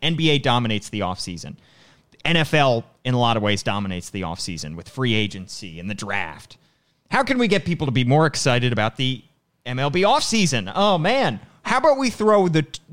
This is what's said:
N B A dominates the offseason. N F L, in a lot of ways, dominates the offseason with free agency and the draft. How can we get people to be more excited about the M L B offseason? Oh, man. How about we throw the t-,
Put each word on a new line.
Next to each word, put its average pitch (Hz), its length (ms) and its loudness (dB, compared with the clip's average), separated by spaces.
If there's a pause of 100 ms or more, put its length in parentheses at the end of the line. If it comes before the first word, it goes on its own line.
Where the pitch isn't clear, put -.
N 160 140 -2
B 160 140 2
A 143 80 4
dominates 120 500 0
the 104 120 -6
offseason. 90 560 -6 (680)
N 170 120 0
F 156 180 0
L, 131 300 4 (200)
in 127 100 0
a 123 40 2
lot 117 180 2
of 107 60 -2
ways, 104 200 0
dominates 98 480 -4
the 98 120 -6
offseason 82 520 -8
with 82 140 -14
free 123 260 0
agency 95 640 -4
and 90 100 -10
the 107 60 -6
draft. 98 600 -8 (540)
How 254 120 2
can 269 160 0
we 240 100 2
get 196 160 2
people 165 220 -2
to 131 60 -2
be 127 120 2
more 147 220 4
excited 123 460 0
about 107 240 -2
the 127 260 -4 (420)
M 123 140 -6
L 143 120 -2
B 180 120 0
offseason? 190 720 2
Oh, 196 240 2
man. 180 400 0 (240)
How 240 160 0
about 277 200 4
we 262 120 0
throw 208 380 4
the 156 140 2
t-, - 180 -8 (120)